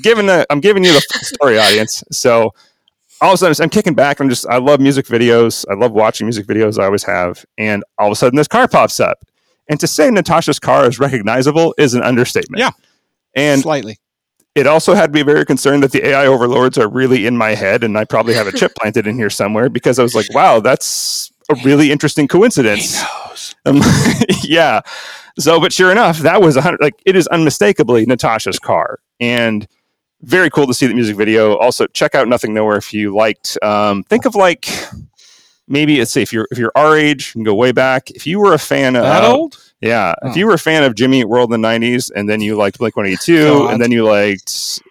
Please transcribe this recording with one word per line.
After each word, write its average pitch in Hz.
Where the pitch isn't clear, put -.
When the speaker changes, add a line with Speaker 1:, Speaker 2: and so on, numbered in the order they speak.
Speaker 1:
giving 214
the, 180
I'm 147
giving 196
you 180
the 139
full -
story, 123
audience. 107
So 117
all 170
of -
a -
sudden, 165
I'm 160
kicking 190
back. 139
I'm 139
just, 123
I 123
love 135
music 135
videos. 117
I 98
love 110
watching 110
music 107
videos. 107
I 98
always 98
have. 90
And 104
all 104
of 104
a -
sudden, 131
this 151
car 240
pops -
up. -
And 147
to 165
say 294
Natasha's 165
car 135
is 113
recognizable 131
is 131
an 123
understatement. 127
Speaker 2:
Yeah. 254
Speaker 1:
And 139
Speaker 2:
Slightly. 131
Speaker 1:
it 139
also 165
had 165
me 151
very 147
concerned 143
that 131
the 131
A 143
I 139
overlords 123
are 110
really 127
in 123
my 110
head, 104
and 107
I 107
probably 113
have 110
a 95
chip 233
Speaker 2:
<laughs> -
Speaker 1:
planted 107
in 107
here 107
somewhere, 107
because 120
I 123
was 120
like, 107
"Wow, 143
that's -
a 143
really 143
interesting 147
coincidence." 143
Speaker 2:
He -
knows. -
Speaker 1:
Um, 143
<laughs> -
yeah. 143
So, 165
but 170
sure 185
enough, 185
that 170
was 156
a 135
hundred, 170
like, 143
it 185
is 170
unmistakably 151
Natasha's 117
car. -
And 117
very 165
cool 143
to 127
see 131
the 107
music 110
video. 107
Also, 120
check -
out 131
Nothing 120
Nowhere 107
if -
you 104
liked, 107
um, 104
think 240
of, 233
like, 190
maybe, 147
let's 113
see, 117
if 101
you're, 110
if 120
you're 113
our 156
age, 147
you -
can 113
go 107
way 123
back. 131
If -
you 185
were 196
a 151
fan 139
Speaker 2:
That 110
Speaker 1:
of -
Speaker 2:
old? 294
Speaker 1:
Yeah. 107
If 127
Speaker 2:
Oh. -
Speaker 1:
you 185
were 208
a 160
fan 160
of 127
Jimmy 131
Eat 113
World 123
in 113
the 113
nineties, 117
and 101
then 107
you 107
liked 101
Blink 113
one 104
eighty-two, 151
Speaker 2:
God. 135
Speaker 1:
and 113
then 120
you 117
liked, 104